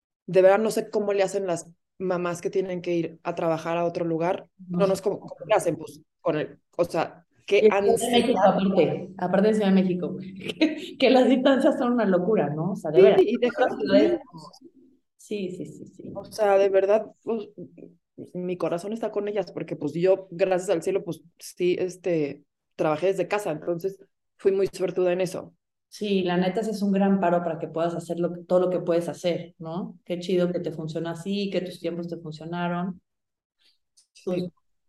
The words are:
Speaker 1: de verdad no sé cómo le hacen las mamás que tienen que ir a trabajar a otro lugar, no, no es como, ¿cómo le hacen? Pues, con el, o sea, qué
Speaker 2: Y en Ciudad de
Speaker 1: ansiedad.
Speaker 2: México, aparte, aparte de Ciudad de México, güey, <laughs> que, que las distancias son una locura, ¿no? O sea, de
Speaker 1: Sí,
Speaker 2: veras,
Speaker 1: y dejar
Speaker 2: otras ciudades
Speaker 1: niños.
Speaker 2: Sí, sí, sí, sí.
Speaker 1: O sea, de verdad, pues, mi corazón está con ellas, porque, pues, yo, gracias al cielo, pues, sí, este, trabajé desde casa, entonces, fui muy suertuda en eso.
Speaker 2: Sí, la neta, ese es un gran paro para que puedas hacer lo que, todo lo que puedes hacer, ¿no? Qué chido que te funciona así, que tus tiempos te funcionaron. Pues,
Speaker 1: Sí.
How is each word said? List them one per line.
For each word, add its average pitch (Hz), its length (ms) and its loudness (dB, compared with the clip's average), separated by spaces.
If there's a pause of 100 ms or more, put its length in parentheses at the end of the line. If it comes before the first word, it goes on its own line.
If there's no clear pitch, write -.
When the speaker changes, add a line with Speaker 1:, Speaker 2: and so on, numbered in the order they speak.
(280)
Speaker 1:
de 185 140 4
verdad 196 180 8
no 220 120 0
sé 226 180 -4
cómo 202 240 -2
le 196 100 2
hacen 190 240 -2
las 170 220 -4 (300)
mamás 175 420 -2
que 196 80 -4
tienen 185 320 -4
que 175 140 -4
ir 165 280 -4
a 170 120 -6
trabajar 165 420 -2
a 170 80 0
otro 170 200 -4
lugar, 165 420 -2 (220)
no, 185 180 2
no 190 60 2
es 190 80 -4
como, 196 200 -2
¿cómo - 260 -16
le 214 80 4
hacen? 165 220 0
Pues, - 240 -16 (200)
con 156 160 -2
el, - 220 -8 (180)
o 175 80 2
sea, - 400 -6 (200)
qué 202 140 4
Speaker 2:
Y 214 80 4
en 202 40 8
Ciudad 202 120 2
de 226 80 4
Speaker 1:
ansiedad. 240 300 2
Speaker 2:
México, 226 240 2
aparte, 185 720 2
aparte 190 300 2
de 220 60 4
Ciudad 208 160 2
de 190 60 6
México, 180 340 2
güey, - 260 -10
<laughs> - 240 -10
que, - 380 -2
que 262 120 4
las 254 200 6
distancias 269 480 4
son 247 160 0
una 226 120 0
locura, 180 440 2
¿no? 160 240 -4
O - 20 -4
sea, 320 160 -8
de 180 80 6
Speaker 1:
Sí, 190 40 10
Speaker 2:
veras, 214 220 8
Speaker 1:
y 240 120 -2
dejar 240 280 0
Speaker 2:
otras - 140 -4
ciudades - 320 4
Speaker 1:
niños. - 480 -10 (580)
Speaker 2:
Sí, 202 340 -8
sí, 156 140 -12
sí, - 220 -18
sí. - 260 -18
Speaker 1:
O 196 120 -12
sea, 202 320 2
de 196 120 6
verdad, 196 420 4 (120)
pues, 226 260 -6 (840)
mi 180 240 -6
corazón 175 360 -4
está 226 180 -6
con 208 160 -4
ellas, 208 240 -4
porque, 165 240 -8
pues, 151 180 -6
yo, 185 380 2
gracias 180 380 0
al 165 140 0
cielo, 190 200 -2
pues, 160 180 -8 (180)
sí, - 400 -2
este, 175 640 -2 (320)
trabajé 156 320 0
desde 185 200 0
casa, 208 240 -4
entonces, 175 460 -6 (400)
fui 196 140 2
muy 196 200 0
suertuda 180 420 0
en 180 80 -2
eso. - 320 -6 (340)
Speaker 2:
Sí, 202 360 -2
la 175 140 2
neta, 185 240 0
ese 220 100 -2
es 202 120 -4
un 202 80 0
gran 196 300 2
paro 175 220 2
para 160 140 -4
que 160 120 -8
puedas 170 260 -2
hacer 170 240 -8
lo 175 140 -2
que, 175 100 -12
todo 180 160 2
lo 180 100 2
que 175 120 -2
puedes 170 280 0
hacer, 160 500 -6
¿no? 165 460 -10
Qué 175 140 -6
chido 180 320 0
que 175 80 -2
te 156 140 -6
funciona 160 380 -8
así, 202 380 -6
que 190 120 -4
tus 180 180 -12
tiempos 175 300 -8
te 165 80 -10
funcionaron. 175 840 -8 (1200)
Pues, 180 200 -4
Speaker 1:
Sí. 180 80 -10 (380)